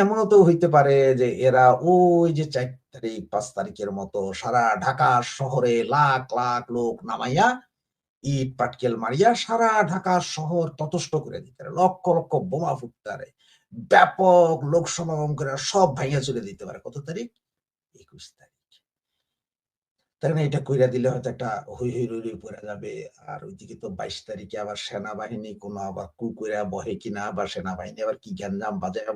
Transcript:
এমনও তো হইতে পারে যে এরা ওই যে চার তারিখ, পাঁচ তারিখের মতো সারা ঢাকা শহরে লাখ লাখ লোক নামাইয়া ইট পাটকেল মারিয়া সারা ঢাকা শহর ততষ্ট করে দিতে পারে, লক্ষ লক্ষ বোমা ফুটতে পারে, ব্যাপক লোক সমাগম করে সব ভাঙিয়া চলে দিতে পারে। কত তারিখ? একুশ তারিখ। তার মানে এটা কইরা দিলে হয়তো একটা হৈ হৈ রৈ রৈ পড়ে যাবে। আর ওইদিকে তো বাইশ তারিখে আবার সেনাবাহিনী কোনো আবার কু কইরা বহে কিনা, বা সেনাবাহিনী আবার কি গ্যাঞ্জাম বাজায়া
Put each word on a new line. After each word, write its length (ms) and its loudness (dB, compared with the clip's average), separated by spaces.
এমনও 300 2
তো 40 10
হইতে 280 6
পারে 220 8
যে 80 4
এরা 180 8
ওই 380 6
যে 160 0
চার 140 -2
তারিখ, 260 -8
পাঁচ 140 -2
তারিখের 420 -6
মতো 220 -6
সারা 240 2
ঢাকা 260 2
শহরে 360 0
লাখ 280 2
লাখ 240 -2
লোক 180 -2
নামাইয়া 380 0
ইট 340 -2
পাটকেল 440 -2
মারিয়া 280 2
সারা 260 0
ঢাকা 220 0
শহর 300 -2
ততষ্ট 320 -6
করে 200 -12
দিতে 140 -20
পারে, 120 -14
লক্ষ 240 2
লক্ষ 160 -4
বোমা 300 -2
ফুটতে 300 -18
পারে, 180 -12
ব্যাপক 640 6
লোক 120 2
সমাগম 420 -4
করে 120 -6
সব 180 4
ভাঙিয়া 280 -2
চলে 220 -4
দিতে 180 -14
পারে। 200 -14
কত 100 -14
তারিখ? 200 -10
একুশ 220 -20
তারিখ। 300 -20
তার 140 0
মানে 140 2
এটা 200 -2
কইরা 260 4
দিলে 180 0
হয়তো 220 -8
একটা 140 -8
হৈ 200 -4
হৈ 140 -2
রৈ 160 -8
রৈ 160 -8
পড়ে 260 -18
যাবে। 240 -12
আর 80 -12
ওইদিকে 340 -18
তো 60 -12
বাইশ 180 -10
তারিখে 360 -12
আবার 120 -10
সেনাবাহিনী 640 -10
কোনো 160 -12
আবার 160 -10
কু 80 -6
কইরা 220 -4
বহে 300 -8
কিনা, 220 -8
বা 80 -4
সেনাবাহিনী 500 -10
আবার 180 -4
কি 160 -20
গ্যাঞ্জাম 440 -6
বাজায়া 340 -6